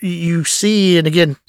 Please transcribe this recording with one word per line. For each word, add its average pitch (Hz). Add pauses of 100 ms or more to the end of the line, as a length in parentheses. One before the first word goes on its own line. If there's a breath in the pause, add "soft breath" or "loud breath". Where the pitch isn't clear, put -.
y-, 190
you 170
see, 202
and 156
again, 156 (140)